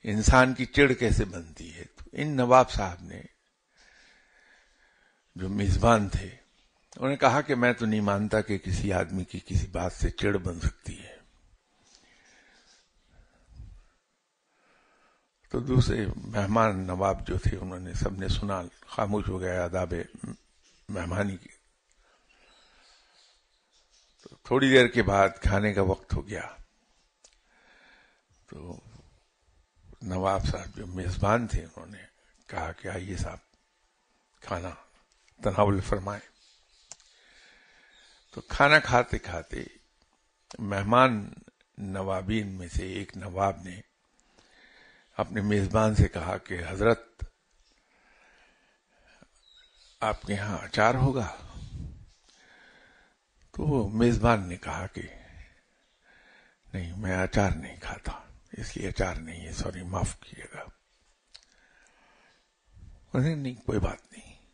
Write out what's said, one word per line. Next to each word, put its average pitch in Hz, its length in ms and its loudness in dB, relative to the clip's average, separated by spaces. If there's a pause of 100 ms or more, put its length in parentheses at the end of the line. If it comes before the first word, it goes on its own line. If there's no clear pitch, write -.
इंसान 127 480 6
की 123 120 -4
चिढ़ 143 280 6
कैसे 110 320 2
बनती 85 420 -14
है। - 160 -16
तो - 200 -20 (100)
इन 147 200 -4
नवाब 127 340 8
साहब 90 340 -4
ने, 80 220 -16 (2000)
जो 95 140 -6
मेजबान 101 580 4
थे, 90 200 -4 (680)
उन्होंने 135 200 -2
कहा 135 240 4
कि 143 140 -2
मैं 123 200 4
तो 113 120 -2
नहीं 107 160 2
मानता 104 380 2
कि 101 180 -2
किसी 92 340 -2
आदमी 92 320 -2
की - 160 -10
किसी - 280 0
बात 87 240 -4
से - 180 0
चिढ़ 101 280 0
बन 87 220 -4
सकती - 340 -6
है। - 200 -18 (4000)
तो 123 100 -2
दूसरे 123 440 2
मेहमान 104 760 0
नवाब 92 420 0
जो 92 160 -2
थे, - 160 0
उन्होंने, 92 400 -10
सबने 98 320 -4
सुना, 95 340 -2 (240)
खामोश 104 420 -2
हो 92 100 -4
गया 90 260 -2
आदाब 90 280 -2 (960)
मेहमानी 95 480 -4
की। - 140 -20 (2750)
तो - 140 -20 (100)
थोड़ी 131 240 4
देर 127 180 10
के 120 160 4
बाद 98 360 4
खाने 101 340 2
का 98 100 2
वक्त - 300 0
हो 73 80 -2
गया, 90 200 -10 (2000)
तो 82 320 -14 (1200)
नवाब 95 400 0
साहब - 280 -4
जो 101 160 -12
मेजबान 95 580 0
थे, 82 200 -2
उन्होंने 82 400 -18 (420)
कहा 82 240 -6
कि - 160 -12
आइए 92 280 -8
साहब, 85 240 -6 (1000)
खाना 87 340 -8 (640)
तनावुल 101 420 4
फरमाएं। 101 380 -4 (2250)
तो - 160 -14
खाना 147 300 6
खाते 123 400 2
खाते 82 460 -10 (960)
मेहमान 107 680 2 (480)
नवाबीन 98 720 -4
में 92 180 -10
से 92 260 -4
एक 98 220 -10
नवाब 92 500 -2
ने 92 160 -14 (1400)
अपने 104 240 -4
मेजबान 104 520 2
से - 140 8
कहा 90 300 -4
कि, - 240 -10
"हजरत, 98 460 2 (3000)
आपके 107 300 -2
यहाँ 101 280 -4
अचार 113 360 2
होगा?" 127 300 2 (2250)
तो - 80 -6
वो 135 280 0
मेजबान 113 560 4
ने 87 120 -8
कहा 95 300 -8
कि 90 140 -12 (1600)
नहीं, 87 280 -10
मैं 92 240 -4
अचार 92 380 2
नहीं - 220 -14
खाता, - 440 -10 (320)
इसलिए - 340 -8
अचार 90 300 -4
नहीं 85 220 -12
है, - 140 -14
सॉरी, 87 300 -6
माफ 90 300 -4
कीजिएगा। - 500 -18 (2500)
उन्होंने, 143 220 2
नहीं, 131 200 -6
कोई 110 220 -2
बात - 240 -2 (100)
नहीं। - 220 -20 (200)